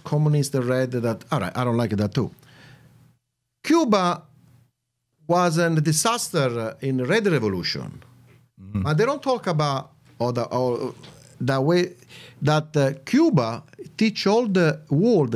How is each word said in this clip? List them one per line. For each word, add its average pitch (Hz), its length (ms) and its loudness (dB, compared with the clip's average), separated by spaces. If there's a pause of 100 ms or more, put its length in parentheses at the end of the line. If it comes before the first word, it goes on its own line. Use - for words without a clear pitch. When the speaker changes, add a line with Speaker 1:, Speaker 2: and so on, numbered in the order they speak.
(120)
Speaker 1:
communist, 151 400 2
the 135 100 0
red, 127 300 0
that," 117 400 -2
all 143 80 0
right, 90 160 -4
I 127 80 -2
don't 120 140 0
like 120 240 -2
that 104 120 -2
too. 117 160 -2 (1300)
Cuba 214 600 2 (1040)
was 175 300 2
a 170 120 2 (220)
disaster, 156 580 0 (100)
uh, 110 140 -4 (140)
in 131 100 -2
the 127 80 -2
Red 202 220 2
Revolution. 98 760 -2 (580)
Speaker 2:
Mm-hmm. 98 220 -4
Speaker 1:
But 151 140 0
they 214 80 2
don't 277 180 -4
talk 254 240 -2
about, 147 440 -2 (280)
or 120 140 -2
the, 117 120 -2
or 123 480 -2 (460)
the 131 220 0
way 175 200 2 (600)
that, 151 340 0
uh, 139 160 2 (140)
Cuba 170 580 2 (340)
teach 220 300 0
all 226 200 2
the 170 420 2
world 156 460 2